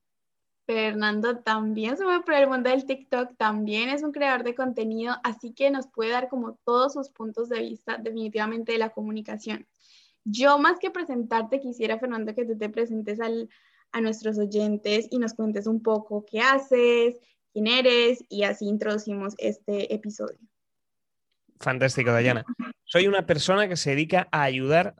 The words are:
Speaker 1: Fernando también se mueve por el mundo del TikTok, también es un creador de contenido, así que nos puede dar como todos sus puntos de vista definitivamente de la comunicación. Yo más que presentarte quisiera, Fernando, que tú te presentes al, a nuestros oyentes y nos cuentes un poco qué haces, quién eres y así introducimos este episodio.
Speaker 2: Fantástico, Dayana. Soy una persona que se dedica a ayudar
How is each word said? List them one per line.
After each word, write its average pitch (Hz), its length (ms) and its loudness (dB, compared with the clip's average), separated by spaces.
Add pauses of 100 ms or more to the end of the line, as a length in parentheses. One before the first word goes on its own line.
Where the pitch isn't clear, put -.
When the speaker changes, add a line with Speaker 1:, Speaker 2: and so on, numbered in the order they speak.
(680)
Speaker 1:
Fernando 214 720 -2
también 220 580 -2
se 392 80 -2
mueve 349 180 2
por 339 120 0
el 277 140 6
mundo 254 220 0
del 262 140 2
TikTok, 247 520 -4
también 214 520 0
es 285 140 -2
un 302 100 -4
creador 269 320 0
de 240 100 -4
contenido, 233 680 -4
así 233 280 -6
que 277 180 2
nos 269 180 -4
puede 220 220 -4
dar 247 180 0
como 233 360 -6
todos 254 280 2
sus 277 160 -8
puntos 226 400 -8
de 233 120 -4
vista 226 380 -8
definitivamente 220 760 -4
de 226 60 -2
la 220 120 0
comunicación. 214 760 -8 (580)
Yo 254 340 4
más 339 200 4
que 381 120 -6
presentarte 247 680 -2
quisiera, 233 380 -4
Fernando, 226 360 -6
que 240 100 -2
tú 226 120 -4
te 214 120 -4
presentes 220 520 -4
al, 226 280 -4 (420)
a 233 100 -4
nuestros 220 380 -2
oyentes 208 720 0
y 254 80 -2
nos 226 160 -2
cuentes 214 320 -4
un 220 160 0
poco 214 480 -2
qué 214 100 -2
haces, 240 800 4 (340)
quién 214 140 -2
eres 240 640 4
y 202 160 -2
así 202 220 -2
introducimos 208 720 -2
este 208 540 -4
episodio. 214 460 -8 (1200)
Speaker 2:
Fantástico, 127 540 2
Dayana. 117 320 4 (400)
Soy 180 220 4
una 196 200 2
persona 185 420 2
que 180 80 -4
se 147 140 -2
dedica 160 420 2
a 156 100 2
ayudar 139 580 2